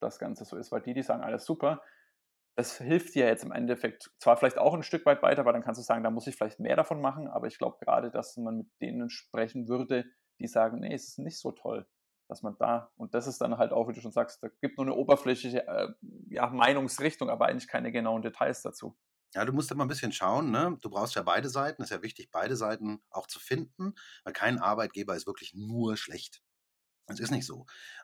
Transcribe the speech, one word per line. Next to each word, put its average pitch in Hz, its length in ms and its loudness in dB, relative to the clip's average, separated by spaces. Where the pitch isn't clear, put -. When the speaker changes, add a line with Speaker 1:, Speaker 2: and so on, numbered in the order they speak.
Speaker 1:
das 117 180 -4
Ganze - 240 -8
so - 140 -12
ist?“ - 140 -10
Weil 113 100 -2
die, 123 120 -6
die 135 100 -2
sagen, 120 200 -2
„Alles 113 220 -6
super“, 156 360 0
das - 240 -4
hilft 160 360 2
dir 127 120 6
jetzt 113 160 4
im - 100 -10
Endeffekt 120 680 -2
zwar 120 180 8
vielleicht 131 220 4
auch 151 160 8
ein 160 80 -4
Stück - 220 -2
weit 143 180 6
weiter, 135 220 6
weil 120 80 6
dann 120 100 0
kannst 113 160 -4
du 123 60 -10
sagen, 113 180 2
„Da 113 80 2
muss 117 160 -4
ich 131 80 -6
vielleicht 107 240 -4
mehr 123 180 2
davon 156 240 2
machen“, 135 280 -2
aber - 180 -4
ich 117 120 -8
glaub 120 200 -4
gerade, 117 320 2
dass - 260 -6
man 113 220 -4
mit 110 80 -8
denen 120 280 -4
sprechen 117 600 -6
würde, 123 360 0
die 120 80 -6
sagen, 113 340 2
„Nee, - 140 -4
es - 140 -8
ist - 100 -16
nicht 151 200 -8
so - 140 -6
toll“, 110 340 -8
dass - 160 -14
man 104 160 -8
da, 117 380 0
und - 180 -12
das 120 120 0
ist 131 140 -6
dann 120 160 0
halt 117 160 2
auch, 117 160 2
wie 120 40 -4
du 120 80 -10
schon 117 120 -10
sagst, - 300 -2
da 117 60 -8
gibt 139 160 -4
nur 135 100 -2
eine 135 80 0
oberflächliche, 127 720 2
äh, 98 220 0
ja, 120 200 0
Meinungsrichtung, 131 800 2
aber 120 180 4
eigentlich 127 220 0
keine 120 240 -2
genauen 113 300 0
Details 123 400 -2
dazu. - 340 -10
Speaker 2:
Ja, 98 100 0
du 127 80 0
musst 139 200 0
immer 139 120 0
ein 127 60 0
bisschen 123 240 -4
schauen, 117 380 2
ne? 156 300 2
Du 107 80 -6
brauchst 101 260 -2
ja 101 60 0
beide 104 280 2
Seiten, 139 340 -2
ist - 60 -10
ja 85 120 -6
wichtig, - 300 -12
beide 107 240 -2
Seiten 107 540 -4
auch - 180 -8
zu - 120 -12
finden, - 540 -4
weil 95 100 -10
kein 113 260 0
Arbeitgeber 101 560 0
ist 82 120 -8
wirklich - 260 -10
nur 110 440 -2
schlecht. - 440 -12
Das 107 120 -10
ist 117 120 -2
nicht 131 140 0
so. - 200 -12